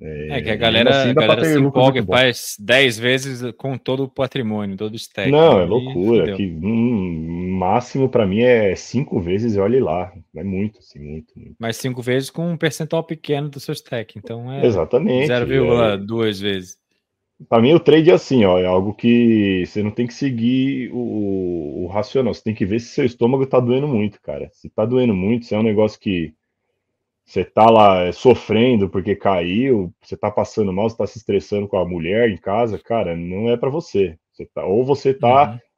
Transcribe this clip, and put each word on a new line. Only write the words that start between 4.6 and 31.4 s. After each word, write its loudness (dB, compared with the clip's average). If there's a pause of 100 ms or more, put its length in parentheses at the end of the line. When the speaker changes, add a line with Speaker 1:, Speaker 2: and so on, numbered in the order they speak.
Speaker 2:
todo -8
o -12
stack, -4
Speaker 1:
Não, 8
Speaker 2:
né? 4
Speaker 1:
é 4
Speaker 2:
Aí 0
Speaker 1:
loucura, 0
Speaker 2:
fudeu. -2
Speaker 1:
que, -4
hum, -4
máximo 0
pra 0
mim 0
é 4
cinco -4
vezes -2
e -2
olhe 2
lá. -2 (240)
É -12
muito, -6
assim, -20
muito, -16
muito. -20
Speaker 2:
Mas -8
cinco -8
vezes -4
com -6
um -6
percentual -4
pequeno -6
do -16
seu -10
stack, -10
então -14
é -2
Speaker 1:
Exatamente, 2
Speaker 2:
zero 0
vírgula 2
duas -2
Speaker 1:
é. -12
Speaker 2:
vezes. -4 (680)
Speaker 1:
Pra 4
mim, 6
o 6
trade 6
é 8
assim, 2
ó, 4
é 2
algo 0
que 2
você -6
não -4
tem -4
que -10
seguir -2
o, -6
o -8
racional, -2
você -14
tem -4
que -6
ver -2
se -14
seu 0
estômago 0
tá 0
doendo 0
muito, -2
cara. -10
Se -20
tá -4
doendo 2
muito, -2
se -6
é 0
um 0
negócio 0
que -4 (920)
você -4
tá 4
lá, 6
é, -2
sofrendo 2
porque -2
caiu, 0 (100)
você -14
tá -4
passando -2
mal, 0
você -10
tá -4
se -10
estressando -2